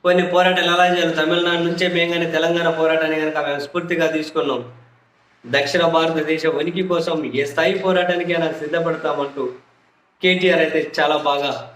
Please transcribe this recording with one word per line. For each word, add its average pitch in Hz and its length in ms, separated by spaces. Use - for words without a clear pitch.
కొన్ని 180 280
పోరాటాలు 180 400
ఎలా 180 160
చేయాలి. 170 320
తమిళనాడు 170 420
నుంచే 175 320
మేము 170 180
కానీ 170 220
తెలంగాణ 165 360
పోరాటాన్ని 160 500
కనుక 151 260
మేము 143 180
స్ఫూర్తిగా 170 420
తీసుకున్నాం. 143 440
దక్షిణ 139 420
భారతదేశ 160 600
ఉనికి 170 220
కోసం 170 340
ఏ 143 40
స్థాయి 165 340
పోరాటానికైనా 175 720
సిద్ధపడతామంటూ 151 920
కేటీఆర్ 180 420
అయితే 156 160
చాలా 151 180
బాగా 143 220